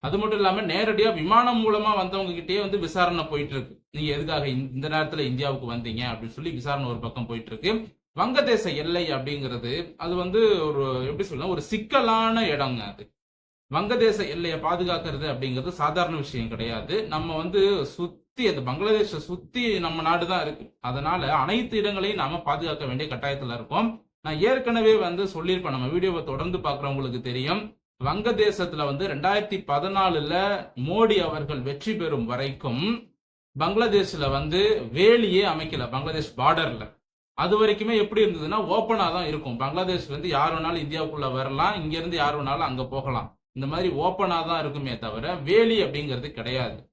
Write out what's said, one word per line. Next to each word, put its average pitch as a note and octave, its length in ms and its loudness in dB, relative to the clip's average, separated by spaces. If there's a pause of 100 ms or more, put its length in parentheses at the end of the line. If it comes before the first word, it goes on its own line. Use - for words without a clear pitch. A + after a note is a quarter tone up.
அது D3 180 -2
மட்டும் G#3+ 220 0
இல்லாம G3 220 2
நேரடியா G#3 520 2
விமானம் A3+ 480 4
மூலமா G#3+ 340 2
வந்தவங்க F#3 360 -2
கிட்டயே E3+ 300 -2
வந்து G3 160 -2
விசாரணை E3+ 480 0
போயிட்டு D3 280 -4
இருக்கு. C3 200 -8 (160)
நீங்க D3+ 240 -2
எதுக்காக D3 340 -2
இந்த, C3 260 -2
இந்த C#3 140 -4
நேரத்துல D#3 420 -2
இந்தியாவுக்கு C3 360 -2
வந்தீங்க A#2 400 -6
அப்படின்னு A2+ 320 -8
சொல்லி D#3+ 140 -6
விசாரணை C#3 360 -4
ஒரு A#2+ 120 -4
பக்கம் A#2 260 -6
போயிட்டு A2+ 260 -8
இருக்கு. E3 200 -2 (440)
வங்கதேச A#3+ 480 2 (100)
எல்லை E3+ 280 -2 (100)
அப்படிங்கிறது C3 600 -4 (240)
அது E3+ 180 -4
வந்து F3+ 260 0 (240)
ஒரு, C#3+ 200 0 (220)
எப்படி - 180 -2
சொல்லலாம், D#3 300 -4
ஒரு D#3 80 -4
சிக்கலான A3+ 880 2
இடங்க C3+ 360 0
அது. G2+ 200 -12 (680)
வங்கதேச G#3 480 4 (100)
எல்லையை D#3+ 300 -4
பாதுகாக்கிறது E3 680 -2
அப்படிங்கிறது C3 440 -4
சாதாரண D#3+ 440 0
விஷயம் B2+ 320 -4
கிடையாது. A2+ 460 -6 (140)
நம்ம D#3 280 -4
வந்து F3+ 260 2 (240)
சுத்தி - 640 -6
அந்த D3 140 0
பங்களாதேஷை F#3+ 580 0
சுத்தி F3+ 440 -6 (140)
நம்ம E3 240 -2
நாடு E3+ 240 2
தான் F3 180 0
இருக்கு. D3+ 200 -8 (160)
அதனால C#3 540 -2
அனைத்து G#3 440 0
இடங்களையும் G3+ 440 0
நாம D#3 180 -2
பாதுகாக்க D3+ 460 -2
வேண்டிய C3 220 -4
கட்டாயத்துல C3+ 460 -6
இருக்கோம். D#3 360 -2 (320)
நான் D3+ 180 -4
ஏற்கனவே A#3 560 4
வந்து F3+ 300 0
சொல்லியிருப்பேன், E3+ 500 -2
நம்ம B2+ 160 -2
வீடியோவை F3+ 320 0
தொடர்ந்து E3 340 -4
பாக்குறவங்களுக்கு C#3 640 -2
தெரியும், C3 420 -2 (380)
வங்கதேசத்துல F#3+ 840 0
வந்து C#3 220 -2
ரெண்டாயிரத்தி G3 600 0
பதினாலுல E3 680 2 (480)
மோடி G#3 380 4
அவர்கள் D3+ 400 -4
வெற்றி C#3 340 -4
பெறும் D3 320 -2
வரைக்கும் C3 580 -4 (720)
பங்களாதேஷ்ல G3 720 2
வந்து D3+ 300 0 (320)
வேலியே G3+ 520 6
அமைக்கல, D#3 440 -2
பங்களாதேஷ் D3 480 -4
பார்டர்ல. C3 480 2 (540)
அது F3 180 4
வரைக்குமே G#3+ 400 4
எப்படி G#3 280 4
இருந்ததுன்னா, E3+ 420 0
ஓப்பனா A3 460 2
தான் F3+ 140 -2
இருக்கும். C#3 340 -4
பங்களாதேஷ்ல F3 500 -2
இருந்து D3+ 180 -6
யார் D3+ 240 2
வேணாலும் E3 300 -2
இந்தியாவுக்குள்ள D3 500 -4
வரலாம், C3+ 420 0
இங்க D#3 220 -4
இருந்து E3+ 200 -4
யார் D3 200 2
வேணாலும் C#3+ 320 -2
அங்க C3 160 -4
போகலாம். C3 440 -4 (240)
இந்த C3+ 140 -6
மாதிரி E3+ 280 0
ஓப்பனா F3+ 520 2
தான் E3 140 0
இருக்குமே C#3 380 -4
தவிர, A#2 360 -6 (100)
வேலி A3 380 6
அப்படிங்கிறது C#3+ 480 -4
கிடையாது. A#2+ 460 -4 (160)